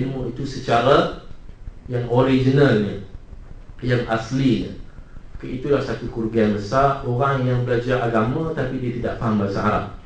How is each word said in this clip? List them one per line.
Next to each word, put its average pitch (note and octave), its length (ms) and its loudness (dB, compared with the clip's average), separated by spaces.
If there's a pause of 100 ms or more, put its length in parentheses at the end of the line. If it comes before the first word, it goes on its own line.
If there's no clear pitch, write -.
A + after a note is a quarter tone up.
ilmu C3 260 -4
itu - 140 -6
secara - 800 2 (640)
yang A#2+ 240 -2
originalnya, B2+ 880 4 (800)
yang B2 260 0
aslinya. A2+ 680 0 (600)
Okey, C3 240 -8
itulah C3+ 220 0
satu A2+ 300 -6
kerugian A2 420 2
besar C3+ 480 2
orang B2+ 400 0
yang B2 240 0
belajar A#2+ 380 0
agama B2 500 0
tapi C3 240 -4
dia B2 220 -2
tidak - 180 -4
faham G#2+ 240 0
bahasa G2 180 -2
Arab. - 240 0 (220)